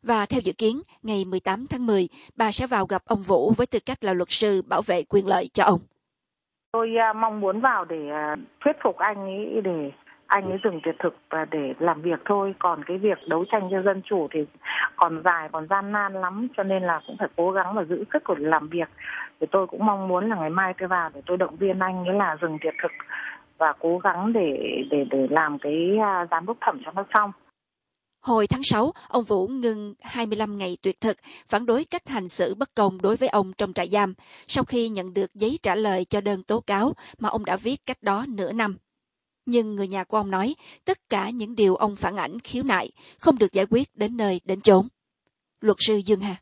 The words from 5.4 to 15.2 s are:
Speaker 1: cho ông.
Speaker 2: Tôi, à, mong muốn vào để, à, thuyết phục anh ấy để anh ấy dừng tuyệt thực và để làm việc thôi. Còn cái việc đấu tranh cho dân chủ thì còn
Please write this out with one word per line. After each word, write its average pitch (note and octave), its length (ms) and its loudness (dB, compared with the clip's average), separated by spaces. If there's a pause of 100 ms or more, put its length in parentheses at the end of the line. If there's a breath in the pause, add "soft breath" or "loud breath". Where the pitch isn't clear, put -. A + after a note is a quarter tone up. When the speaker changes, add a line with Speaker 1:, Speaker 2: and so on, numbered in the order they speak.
Speaker 1:
cho - 120 4
ông. F3 160 6 (920)
Speaker 2:
Tôi, A3+ 160 0 (100)
à, A3+ 140 4
mong A3 280 0
muốn G3 200 0
vào A#3 240 2
để, D#3+ 280 -6
à, D3+ 240 -4 (280)
thuyết - 200 4
phục G3 120 2
anh G#3 200 0
ấy G3 480 -4
để D#3+ 260 -4 (360 loud breath)
anh G3 180 2
ấy F#3 200 -2
dừng F3+ 200 0
tuyệt D#3+ 140 0
thực E3 160 0 (160)
và D#3 200 -2
để C#3+ 280 -2
làm D#3 240 0
việc E3 220 -2
thôi. G3 340 0
Còn D#3+ 280 -2
cái F3+ 120 -4
việc G3 200 2 (100)
đấu E3 240 0
tranh G3+ 180 0
cho F#3+ 120 0
dân G3 220 0
chủ E3+ 300 -2
thì D#3+ 60 0 (560 loud breath)
còn E3 280 2